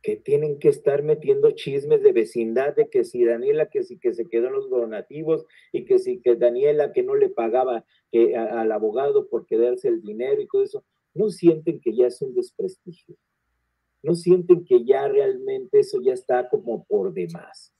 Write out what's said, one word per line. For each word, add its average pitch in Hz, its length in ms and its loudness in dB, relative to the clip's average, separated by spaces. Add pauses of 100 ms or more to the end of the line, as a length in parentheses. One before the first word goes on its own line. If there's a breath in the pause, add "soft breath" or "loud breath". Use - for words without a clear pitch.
Que 208 140 -4
tienen 147 420 -2
que 151 120 4
estar 143 340 0
metiendo 151 480 2
chismes 143 500 -2
de - 120 6
vecindad, 117 600 -2
de - 140 2
que 120 160 0
si 120 220 0
Daniela, 135 420 0
que 135 160 -6
si - 160 -14
que 117 140 -2
se 113 120 -6
quedó 117 220 -2
en 135 60 -6
los 135 160 -4
donativos, 127 760 -4 (280 soft breath)
y 120 100 -6
que 123 160 0
si 123 220 -6
que 120 160 2
Daniela 143 560 0
que - 100 0
no 403 120 -2
le 415 120 4
pagaba, - 580 -2 (280)
eh, 117 240 4
a, 113 240 -4
al 110 100 0
abogado 107 560 0
por - 180 -6
quedarse 123 440 0
el 113 120 -2
dinero 107 380 -4
y - 80 -8
todo 392 160 0
eso. - 220 -8 (280)
¿No 202 160 -2
sienten 165 520 0
que - 120 -4
ya 123 140 4
es - 140 -6
un - 120 -6
desprestigio? - 840 -8 (840)
¿No 170 140 0
sienten 175 480 4
que - 220 2
ya - 240 2
realmente 403 720 0
eso - 220 0
ya 381 120 2
está - 340 -2
como 110 380 -4
por 98 260 -2
demás? - 680 -12